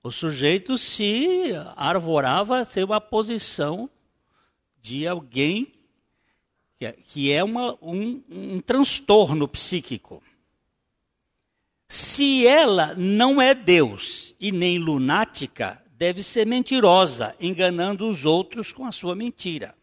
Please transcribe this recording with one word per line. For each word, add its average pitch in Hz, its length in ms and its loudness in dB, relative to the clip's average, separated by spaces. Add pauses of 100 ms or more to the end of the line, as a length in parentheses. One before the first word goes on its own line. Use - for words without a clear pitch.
O 120 120 -12
sujeito 165 640 -2
se 285 720 -2 (240)
arvorava 165 840 0
a 233 40 -4
ter 190 200 -2
uma 214 160 -2
posição 214 880 -4 (920)
de 135 280 -6
alguém 160 680 -4 (1040)
que 123 80 -10
é, 117 60 -10
que 139 400 -2
é 151 100 2
uma, 240 400 -4
um, 208 480 -6
um 190 300 -8
transtorno 196 880 2
psíquico. - 760 -8 (1700)
Se 269 580 2
ela 220 480 4
não 214 480 2
é 262 140 6
Deus 165 840 2
e 202 140 -6
nem 175 260 0
lunática, 143 1120 -2
deve 175 320 -4
ser 214 240 -2
mentirosa, 190 960 4
enganando 180 680 -2
os 160 160 -6
outros 185 480 0
com 262 140 -12
a 220 60 -10
sua 180 240 -8
mentira. 185 680 -10